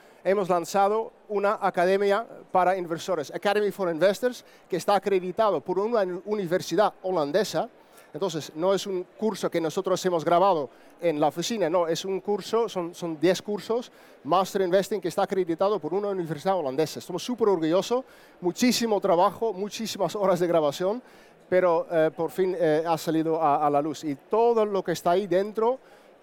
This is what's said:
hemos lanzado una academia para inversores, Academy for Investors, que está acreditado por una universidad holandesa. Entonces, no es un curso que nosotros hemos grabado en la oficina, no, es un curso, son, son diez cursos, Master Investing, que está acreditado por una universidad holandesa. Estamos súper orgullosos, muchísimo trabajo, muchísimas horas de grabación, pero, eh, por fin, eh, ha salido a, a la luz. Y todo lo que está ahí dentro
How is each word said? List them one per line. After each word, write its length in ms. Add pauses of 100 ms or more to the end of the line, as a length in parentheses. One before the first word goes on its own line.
(220)
hemos 280
lanzado 600 (160)
una 340
academia 640 (260)
para 240
inversores, 560
Academy 380
for 180
Investors, 560 (240)
que 80
está 200
acreditado 640
por 180
una 240 (240)
universidad 680 (100)
holandesa. 680 (420)
Entonces, 440
no 180
es 120
un 200 (100)
curso 320
que 120
nosotros 440
hemos 200
grabado 440 (320)
en 200
la 80
oficina, 420
no, 160
es 180
un 160
curso, 480
son, 260
son 240
diez 220
cursos, 500 (340)
Master 360
Investing, 400
que 80
está 140
acreditado 560
por 160
una 140
universidad 480
holandesa. 420
Estamos 260
súper 240
orgullosos, 560 (380)
muchísimo 580
trabajo, 540
muchísimas 640
horas 240
de 80
grabación, 520 (480)
pero, 420
eh, 260
por 140
fin, 280
eh, 280
ha 120
salido 440
a, 240
a 40
la 120
luz. 220
Y 100
todo 500
lo 200
que 80
está 200
ahí 140
dentro 540 (420)